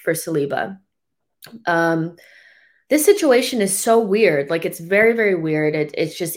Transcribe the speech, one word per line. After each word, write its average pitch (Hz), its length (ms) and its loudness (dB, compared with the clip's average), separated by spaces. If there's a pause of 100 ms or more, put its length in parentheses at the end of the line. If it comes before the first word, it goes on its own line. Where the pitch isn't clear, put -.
for 170 100 -2
Saliba. - 640 -6 (880)
Um, 165 520 0 (720)
this 302 160 2
situation 254 560 2
is 190 160 -2
so 233 220 2
weird. 190 500 2
Like, 165 160 -2
it's 170 140 -8
very, 202 340 2
very 208 220 0
weird. 156 400 0
It, 151 200 -4
it's 156 220 -4
just, 160 200 -6